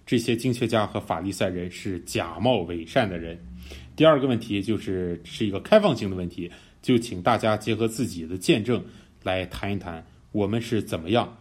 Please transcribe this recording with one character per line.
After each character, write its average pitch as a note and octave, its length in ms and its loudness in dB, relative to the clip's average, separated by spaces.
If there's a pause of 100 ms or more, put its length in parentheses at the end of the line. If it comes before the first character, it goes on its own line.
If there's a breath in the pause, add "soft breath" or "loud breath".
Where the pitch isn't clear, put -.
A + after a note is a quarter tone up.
这 B2 140 2
些 A#2 180 2
经 B2+ 160 0
学 A#2+ 140 0
家 G#2+ 220 2
和 G#2+ 120 -4
法 F#2 200 -4
利 F#2+ 120 -2
赛 G2 160 0
人 F2+ 220 -4
是 F2+ 300 -6
假 E2+ 400 -6
冒 A2+ 220 4
伪 E2+ 220 -6
善 A#2 240 2
的 F2 120 -6
人？ E2 200 -10 (560 loud breath)
第 D3+ 100 6
二 D3+ 140 8
个 C3+ 60 2
问 A#2+ 140 2
题 G2+ 240 -2
就 G2+ 160 0
是， F2+ 440 -4
是 - 220 -4
一 G2 60 0
个 F#2+ 80 -4
开 G#3+ 200 6
放 F#3+ 160 4
性 G#2+ 140 -4
的 F#2+ 60 -4
问 F2+ 120 -4
题， F2 220 -8 (320 loud breath)
就 B2 160 4
请 G2+ 240 -2
大 A2 160 4
家 G#2+ 180 2
结 G#2+ 200 -2
合 A2+ 120 0
自 A2 200 -2
己 E2+ 180 -8
的 F2 100 -6
见 G#2+ 280 2
证 G#2 200 0 (380 loud breath)
来 F#2 240 -2
谈 - 260 -6
一 G2+ 60 -2
谈， E2 260 -10 (280 soft breath)
我 G#2 160 0
们 A2 120 0
是 A2+ 220 0
怎 - 180 -6
么 D#2+ 120 -4
样 A2+ 300 0